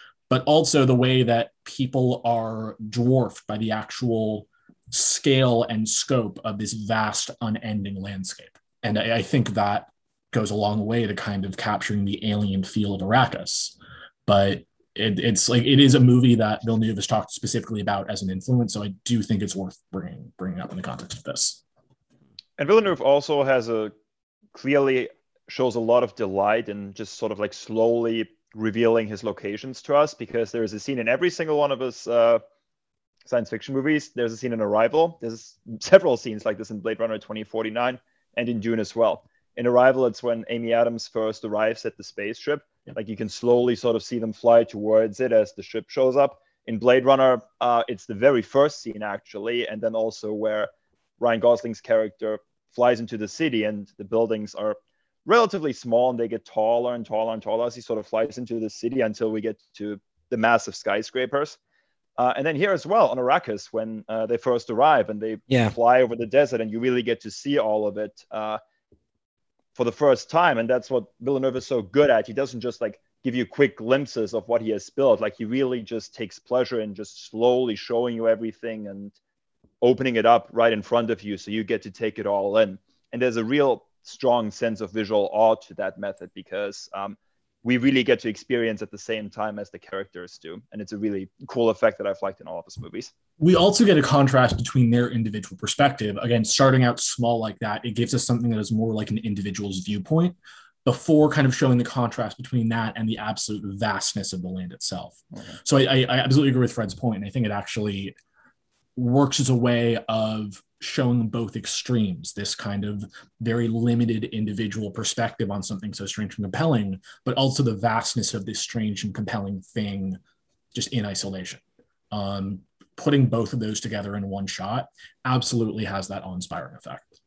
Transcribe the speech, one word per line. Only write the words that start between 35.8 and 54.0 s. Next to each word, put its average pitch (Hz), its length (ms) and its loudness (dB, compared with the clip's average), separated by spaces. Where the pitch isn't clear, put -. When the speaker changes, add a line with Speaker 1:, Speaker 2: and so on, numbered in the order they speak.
Speaker 2:
several 180 340 6
scenes 107 300 -8
like 107 120 -2
this 107 140 -12
in 107 80 -8
Blade 110 220 -4
Runner 113 160 -2
twenty 110 260 -10
forty-nine 117 560 -4
and 117 100 -2
in 117 140 -2
Dune 113 180 0
as 104 160 -6
well. 110 320 2
In 120 100 -2
Arrival, 127 380 6
it's 110 180 -2
when 117 260 -2
Amy 117 220 -4
Adams 117 360 2
first 110 360 -4
arrives 110 420 -2
at 113 120 -8
the 101 60 -16
spaceship. 113 580 -6
Speaker 1:
Yeah. - 100 -18
Speaker 2:
Like, 107 140 -8
you 104 80 -8
can 110 100 -4
slowly 120 480 2
sort 113 220 0
of 101 60 -8
see 120 160 -6
them 113 120 -4
fly 117 320 6
towards 110 560 2
it 127 140 0
as 107 200 4
the 98 100 -14
ship - 260 -8
shows 131 260 2
up. 139 240 2
In 113 100 -4
Blade 123 260 6
Runner, 131 380 6
uh, 120 300 2
it's - 160 -10
the 113 80 -8
very 120 280 4
first 143 400 2
scene, 107 220 -10
actually, 107 640 -6
and 107 140 -10
then 113 140 -2
also 110 360 -4
where 107 380 -2
Ryan 117 200 2
Gosling's 117 420 2
character 110 580 -2
flies 120 240 4
into 117 180 -8
the 104 100 -6
city, 120 360 -2
and 104 340 -6
the 107 60 -14